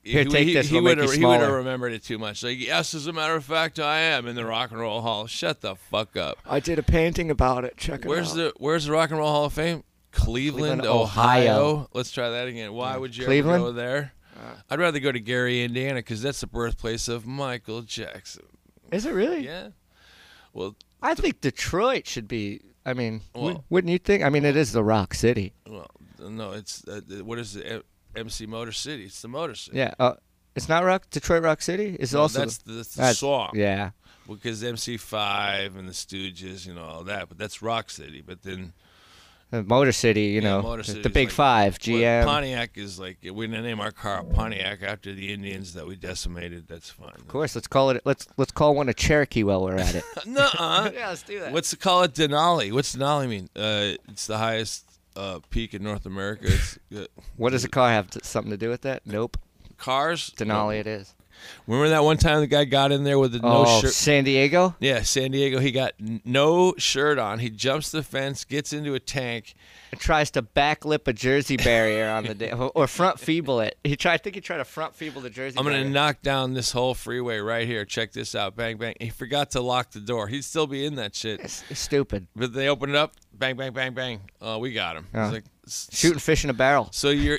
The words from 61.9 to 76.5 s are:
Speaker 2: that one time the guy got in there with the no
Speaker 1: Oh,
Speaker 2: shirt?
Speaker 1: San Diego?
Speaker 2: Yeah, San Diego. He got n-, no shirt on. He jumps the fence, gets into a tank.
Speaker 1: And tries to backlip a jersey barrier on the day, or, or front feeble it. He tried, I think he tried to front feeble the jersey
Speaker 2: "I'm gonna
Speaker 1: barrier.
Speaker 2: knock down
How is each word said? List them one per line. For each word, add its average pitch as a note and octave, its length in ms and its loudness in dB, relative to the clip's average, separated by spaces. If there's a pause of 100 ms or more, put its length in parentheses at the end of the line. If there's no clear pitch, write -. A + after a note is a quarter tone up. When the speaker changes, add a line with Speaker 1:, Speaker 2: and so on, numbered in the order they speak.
Speaker 2:
that D#3 120 6
one D#3 140 6
time D3+ 240 6
the D3 80 2
guy D3 160 4
got C#3 260 4
in C#3+ 140 2
there C#3 120 4
with C3 140 6
the A#2+ 80 -4
no A#2 260 6
Speaker 1:
Oh, A#2 160 8
Speaker 2:
shirt? G#2 120 2
Speaker 1:
San C#3+ 320 4
Diego? C#3+ 560 4
Speaker 2:
Yeah, B2+ 220 2
San C3 280 0
Diego. C3+ 300 2
He C3+ 100 2
got B2 300 0
n-, A2 240 -6
no E3 540 6
shirt C#3+ 380 2
on. A2 220 -2
He A#2+ 100 -4
jumps B2 440 -2
the D#3 100 -2
fence, C3+ 400 -6
gets D3 300 -6
into D3 220 -4
a C3 40 -2
tank. A#2+ 560 -6 (380)
Speaker 1:
And - 80 -14
tries D3+ 320 2
to C3 100 0
backlip D3 640 0
a C3 60 0
jersey C3+ 440 2
barrier A2 540 4
on A2 140 -2
the A2 100 -4
day, A2 160 -6
or, B2 240 -4
or D3 140 4
front F3 320 0
feeble C#3+ 400 0
it. G#2+ 240 -2
He C#3+ 100 2
tried, E3+ 200 2
I - 20 2
think G3 180 -6
he G3+ 60 -10
tried E3+ 180 -8
to B2+ 60 -4
front - 320 -10
feeble C#3 260 -10
the B2 80 -10
jersey C3 260 -8
Speaker 2:
"I'm C3 80 0
gonna D3 120 2
Speaker 1:
barrier. C3+ 140 0
Speaker 2:
knock C#3+ 320 2
down C3+ 320 0